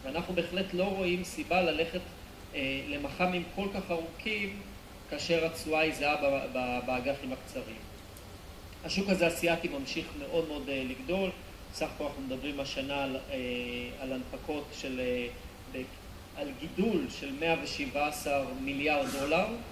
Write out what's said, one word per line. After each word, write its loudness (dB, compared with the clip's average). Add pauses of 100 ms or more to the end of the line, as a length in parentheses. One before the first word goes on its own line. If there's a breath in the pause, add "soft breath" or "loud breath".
ואנחנו -2
בהחלט 2
לא 4
רואים 2
סיבה 2
ללכת, 2 (560)
אה, 0
למח"מים 2 (120)
כל 0
כך -2
ארוכים, -2 (500)
כאשר 4
התשואה 2
היא 4
זהה 2
ב-, 4
ב-, 2
באג"חים 0
הקצרים. -8 (1080)
השוק 2
הזה 8
האסייתי 4
ממשיך -2 (140)
מאוד 2
מאוד, -4
אה, 0
לגדול. 0 (440)
סך -2
הכל -4
אנחנו -4
מדברים -4
השנה 0
על, 0 (140)
אה, -2 (640)
על -2
הנפקות -4
של, -4
אה, 2 (440)
ב-, -4 (540)
על -2 (120)
גידול 4 (140)
של -4
מאה 6
ושבעה 0
עשר 2 (160)
מיליארד 2
דולר 4 (260)